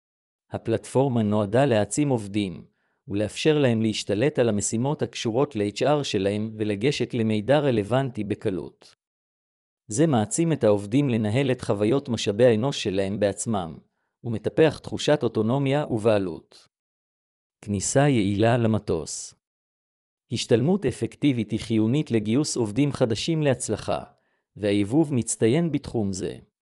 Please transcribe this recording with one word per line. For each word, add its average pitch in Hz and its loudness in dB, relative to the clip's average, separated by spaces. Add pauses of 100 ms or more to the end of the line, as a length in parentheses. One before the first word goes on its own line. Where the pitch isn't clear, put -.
(500)
הפלטפורמה 117 0
נועדה 107 2
להעצים 120 2
עובדים, 104 -2 (440)
ולאפשר 104 0
להם 117 2
להשתלט 110 -2
על 120 4
המשימות 117 -2
הקשורות 123 -4
ל-H 101 -2 (200)
R 135 -4
שלהם 104 -2
ולגשת 107 -2
למידע 110 2
רלוונטי 123 0
בקלות. 95 -6 (920)
זה 117 0
מעצים 156 0
את - -2
העובדים 104 2
לנהל 113 0
את 127 -4
חוויות 113 0
משאבי 110 0
האנוש 123 2
שלהם 95 -2
בעצמם, 98 -4 (460)
ומטפח 120 2
תחושת - 0
אוטונומיה 131 0
ובעלות. 101 -2 (920)
כניסה 104 0
יעילה 110 2
למטוס. 107 -2 (1000)
השתלמות 135 2
אפקטיבית 117 -2
היא 110 -2
חיונית 113 0
לגיוס 113 0
עובדים 123 0
חדשים 135 0
להצלחה, 110 -2 (540)
והיבוב 104 0
מצטיין 127 0
בתחום 110 -4
זה. 87 -8 (320)